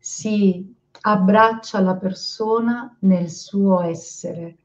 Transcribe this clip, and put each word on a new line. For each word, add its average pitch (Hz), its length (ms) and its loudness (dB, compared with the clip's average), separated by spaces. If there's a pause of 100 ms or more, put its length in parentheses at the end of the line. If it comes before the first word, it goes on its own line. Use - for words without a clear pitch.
si 196 680 -2 (240)
abbraccia 214 800 2
la 185 160 2
persona 226 1040 -4
nel 180 300 2
suo 190 500 0
essere 170 840 -8